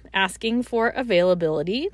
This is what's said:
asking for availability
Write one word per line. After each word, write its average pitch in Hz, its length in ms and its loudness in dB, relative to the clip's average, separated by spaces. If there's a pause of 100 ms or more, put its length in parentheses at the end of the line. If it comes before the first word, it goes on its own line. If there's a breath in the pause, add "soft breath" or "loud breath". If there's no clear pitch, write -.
(140)
asking 226 500 -2
for 233 260 0
availability 180 1040 0